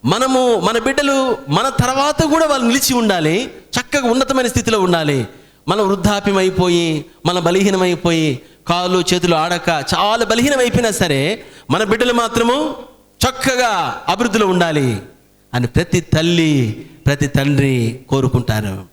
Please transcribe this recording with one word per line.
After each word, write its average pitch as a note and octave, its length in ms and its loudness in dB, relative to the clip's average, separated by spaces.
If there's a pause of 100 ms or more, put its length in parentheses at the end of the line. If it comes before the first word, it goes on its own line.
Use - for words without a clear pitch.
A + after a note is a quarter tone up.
మనము, B3+ 500 2
మన G3+ 220 0
బిడ్డలు C4+ 600 0 (120)
మన G3+ 200 0
తర్వాత C4+ 520 0
కూడా D#4+ 240 2
వాళ్ళు C4 220 0
నిలిచి C4 260 0
ఉండాలి, G3+ 520 0
చక్కగా B3 680 -4
ఉన్నతమైన C4 360 0
స్థితిలో A3+ 340 0
ఉండాలి. D#3 460 0 (400)
మనం G3 200 2
వృద్ధాప్యం G3+ 500 0
అయిపోయి, F3 680 0 (200)
మన F3 140 0
బలహీనమైపోయి, F3 1000 0 (260)
కాళ్ళు F3+ 360 0 (100)
చేతులు F3 220 2
ఆడక E3+ 340 -2
చాలా F#3 560 0
బలహీనం A#3+ 340 0
అయిపోయినా A#3+ 320 0
సరే E3 520 -2 (280)
మన F#3 120 0
బిడ్డలు A3+ 300 0
మాత్రము A#3 600 0 (520)
చక్కగా A#3+ 800 -2
అభివృద్ధిలో G#3 400 0
ఉండాలి D3+ 540 0 (520)
అని B2 140 0
ప్రతి F3 340 0
తల్లి, D#3 840 0 (200)
ప్రతి C#3+ 220 0
తండ్రి C3+ 720 0 (100)
కోరుకుంటారు. A2 840 -2